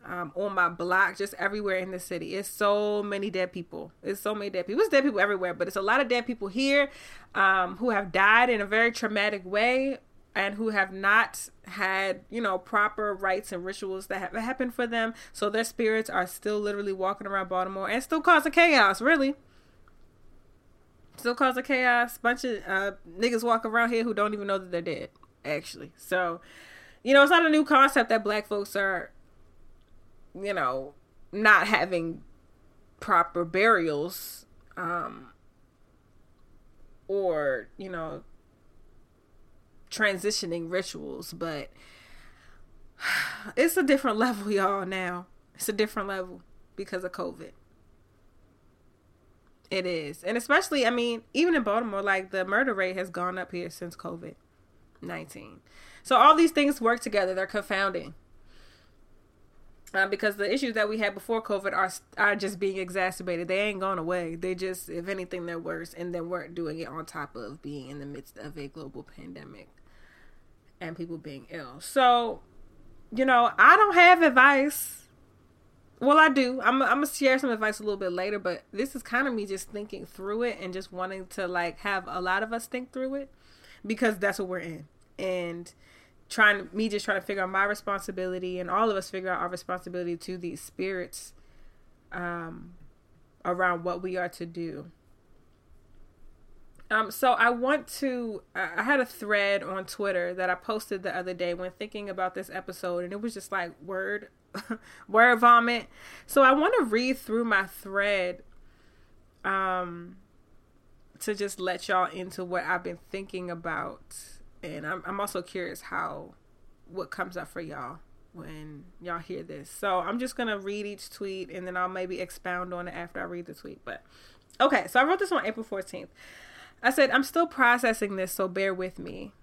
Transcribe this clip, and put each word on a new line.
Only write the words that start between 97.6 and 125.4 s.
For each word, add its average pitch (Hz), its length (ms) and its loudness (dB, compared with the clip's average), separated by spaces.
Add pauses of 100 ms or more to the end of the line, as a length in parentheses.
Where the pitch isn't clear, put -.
to, 247 440 -4 (120)
I, 185 240 -4
I 214 40 0
had 269 160 4
a 247 80 2
thread 202 560 0
on 190 220 -6
Twitter 180 500 -4
that 185 160 -2
I 180 60 0
posted 214 480 -6
the 190 120 -4
other 180 180 -6
day 180 200 -4
when 180 180 -8
thinking 208 380 -10
about 185 240 -4
this 185 180 -10
episode, 180 520 -6
and 180 80 -10
it 202 80 -8
was 226 120 -4
just - 200 -12
like 180 280 -4
word, 190 480 -6 (400)
<laughs> - 400 -12
word 233 300 8
vomit. 240 480 6 (400)
So - 160 6
I 262 80 10
wanna 349 320 4
read 247 340 2
through 226 280 -2
my 196 220 2
thread, 190 760 -2 (1000)
um, 185 720 -4 (1040)
to 214 140 -4
just 202 260 -6
let 185 280 -4
y'all 185 220 2
into 185 340 -8
what 175 200 -4
I've 180 180 -2
been 175 160 -10 (120)
thinking 190 400 -8
about. - 640 -8 (460)
And 156 240 -10
I'm, 185 200 -6
I'm 196 140 -6
also 202 220 -4
curious 175 400 -10
how, 160 520 -8 (560)
what 175 200 -10
comes 180 260 -8
up 156 120 -10
for - 120 -12
y'all 147 380 -12 (340)
when 156 520 -16 (160)
y'all 175 180 -8
hear 165 240 -12
this. 156 280 -16
So 185 300 -2
I'm 196 180 -4
just 247 180 -6
gonna 220 220 -4
read 202 280 -6
each 208 240 -12
tweet 190 400 -10
and 185 160 -10
then 185 100 -6
I'll 180 120 -2
maybe 185 320 -6
expound 180 540 -6
on 175 140 -8
it - 60 -14
after 170 260 -10
I 180 40 -6
read 175 220 -10
the - 80 -16
tweet. - 300 -18
But, - 180 -12 (580)
okay, 262 280 4
so 247 120 4
I 269 40 8
wrote 359 140 2
this 381 140 -2
on 277 140 0